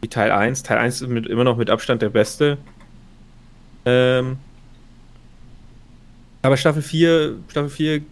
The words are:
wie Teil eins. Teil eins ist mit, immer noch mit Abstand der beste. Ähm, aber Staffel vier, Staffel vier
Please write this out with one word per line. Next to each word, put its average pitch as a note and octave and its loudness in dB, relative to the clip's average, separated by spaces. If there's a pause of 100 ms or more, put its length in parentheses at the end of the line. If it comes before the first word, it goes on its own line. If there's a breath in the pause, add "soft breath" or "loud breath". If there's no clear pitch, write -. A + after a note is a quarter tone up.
wie A#2 -10
Teil A2 0
eins. A2 0
Teil A2 0
eins B2 -2
ist C3+ -8
mit, A#2 -4
immer A#2+ 0
noch A#2+ 2
mit A#2 -2
Abstand A2+ -2
der G#2+ -2
beste. C#3 0 (1300)
Ähm, B2+ 2 (2000)
aber C3+ 4
Staffel D3+ 0
vier, D#3+ 2 (120)
Staffel D3 -4
vier D3+ -2